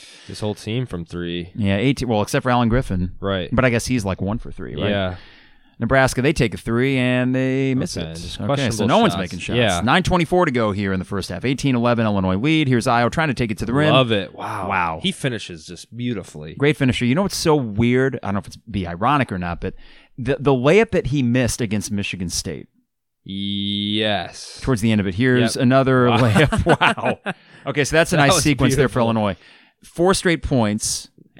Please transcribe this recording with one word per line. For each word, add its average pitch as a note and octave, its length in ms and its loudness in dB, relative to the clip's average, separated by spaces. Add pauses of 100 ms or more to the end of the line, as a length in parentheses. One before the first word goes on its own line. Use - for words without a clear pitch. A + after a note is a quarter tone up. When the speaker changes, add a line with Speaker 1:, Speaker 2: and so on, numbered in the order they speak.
(260)
Speaker 1:
This - 140 -14
whole G#2 140 -4
team A#2+ 320 -6
from E2+ 180 -10
three. F2 500 -8
Speaker 2:
Yeah, G2 220 0
eighteen, B2 320 0
well, G#2+ 140 0
except C3 200 -2
for C3 80 0
Alan A#2+ 180 2
Griffin. F#2 520 -2
Speaker 1:
Right. G2 320 -4
Speaker 2:
But B2 120 2
I B2+ 60 4
guess A#2 160 0
he's, B2 180 -2
like, F#2+ 160 -2
one F#2+ 180 -4
for - 120 -12
three, B1+ 240 -12
right? D2 160 -2
Speaker 1:
Yeah. F#2+ 260 -2 (640)
Speaker 2:
Nebraska, C3 440 2
they C#3+ 100 2
take A2+ 220 0
a - 20 -10
three, B2+ 400 0
and B2+ 380 0
they C3 400 0
miss - 240 -4
Speaker 1:
Okay, E2 120 -6
Speaker 2:
it. E2 40 -12
Speaker 1:
just E2+ 100 -12
Speaker 2:
Okay, - 160 -10
so G2+ 60 -4
Speaker 1:
questionable A#2 420 0
Speaker 2:
no E3+ 120 4
one's A3 120 4
Speaker 1:
shots. F2 80 -4
Speaker 2:
making F2+ 200 -6
shots. - 180 -2
Speaker 1:
Yeah. F#2+ 260 2
Speaker 2:
Nine D3 180 2
twenty-four F3+ 440 2
to D3+ 40 0
go A#2 220 0
here G2 220 -2
in F#2 40 -2
the F2+ 60 -4
first F#2+ 240 -6
half. F2 160 -8
Eighteen C#3 320 0
eleven, A#2 300 2
Illinois F#2+ 300 2
lead. D3+ 300 2
Here's B2 200 2
Io A#2+ 240 2
trying D#3+ 180 -2
to B2+ 60 -2
take A#2+ 160 -2
it G#2+ 80 -6
to A2+ 80 -6
the A#2 80 -4
rim. D3+ 180 4
Speaker 1:
Love B2+ 180 4
it. G2+ 240 -2
Wow. - 360 -8
Speaker 2:
Wow. E2+ 320 0
Speaker 1:
He - 100 0
finishes F#2+ 540 -8
just E2+ 280 -16
beautifully. G2 600 -8
Speaker 2:
Great D3 240 0
finisher. B2+ 260 0
You A#2+ 100 2
know E3 80 0
what's G3 140 -4
so D#3+ 180 2
weird? B2 680 0
I - 60 -6
don't G2 80 -4
know G2 40 -2
if - 60 -18
it's - 100 -18
be G2+ 300 -6
ironic A2 440 0
or G2+ 80 -4
not, F2 220 -6
but - 140 -6 (440)
the, A#2+ 220 -4
the C3+ 100 2
layup D3+ 420 4
that E3+ 160 0
he C#3 140 0
missed A#2+ 380 0
against G#2 320 -4
Michigan F#2+ 380 -4
State. D2+ 380 -8 (560)
Speaker 1:
Yes. G2+ 1400 -4
Speaker 2:
Towards B2+ 180 0
the A2+ 120 2
end G#2+ 80 4
of F#2+ 60 0
it, F#2+ 80 -4
here's B2 420 2
Speaker 1:
Yep. C3+ 60 0
Speaker 2:
another C3 460 4
Speaker 1:
Wow. A#2+ 100 4
Speaker 2:
layup. C3+ 640 4 (400)
<laughs> - 60 -20
Wow. G3 120 -6
Speaker 1:
<laughs> - 40 -20 (240)
Speaker 2:
Okay, C#3 160 -2
so C#3+ 140 0
that's - 160 4
a F3 40 2
Speaker 1:
That C#3+ 120 6
Speaker 2:
nice F#3 60 6
Speaker 1:
was D#3+ 100 2
Speaker 2:
sequence C3 320 4
there C3 120 4
for C3 120 0
Speaker 1:
beautiful. A2+ 160 2
Speaker 2:
Illinois. G#2 200 0 (460)
Four F#3 320 2
straight E3+ 300 0
points A2 640 -2 (320)